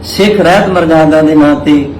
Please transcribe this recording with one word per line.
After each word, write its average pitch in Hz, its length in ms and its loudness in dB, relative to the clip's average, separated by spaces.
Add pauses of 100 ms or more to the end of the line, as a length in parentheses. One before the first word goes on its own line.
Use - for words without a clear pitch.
ਸਿੱਖ 202 380 -2
ਰਹਿਤ 185 280 0
ਮਰਜ਼ਾਦਾ 160 520 0
ਦੇ 156 140 0
ਨਾਂ 147 200 2
ਤੇ 147 300 0 (140)